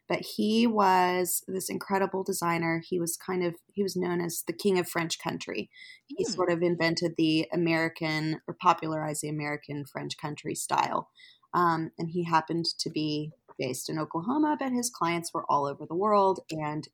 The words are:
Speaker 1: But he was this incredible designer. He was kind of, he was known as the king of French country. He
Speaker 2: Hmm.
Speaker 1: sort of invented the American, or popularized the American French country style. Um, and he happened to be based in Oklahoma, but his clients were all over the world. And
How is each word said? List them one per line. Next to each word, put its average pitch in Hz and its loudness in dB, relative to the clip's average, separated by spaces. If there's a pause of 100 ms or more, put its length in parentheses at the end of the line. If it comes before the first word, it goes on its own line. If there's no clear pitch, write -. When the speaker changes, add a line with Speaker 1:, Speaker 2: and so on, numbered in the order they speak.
Speaker 1:
But 180 0
he 220 2
was 185 4
this 190 -6
incredible 190 0
designer. 170 0
He 180 0
was 170 -2
kind 185 -2
of, 170 0 (100)
he - -4
was 185 -2
known 180 0
as 170 -4
the 170 -2
king 185 2
of 170 0
French 165 -2
country. - -6 (380)
He 302 -4
Speaker 2:
Hmm. 233 -2
Speaker 1:
sort 175 2
of 165 0
invented 165 2
the 160 4
American, 160 0
or 165 -10
popularized 156 0
the 151 -6
American 147 -6
French 143 -8
country - -6
style. - -2 (420)
Um, 165 2
and 170 -4
he 175 -2
happened 165 0 (120)
to - -6
be 151 -4 (260)
based 127 -4
in 156 -4
Oklahoma, 254 0
but 269 -4
his 247 -2
clients 170 -2
were 165 -4
all 143 2
over 143 -6
the 156 -6
world. 196 4 (100)
And 151 -4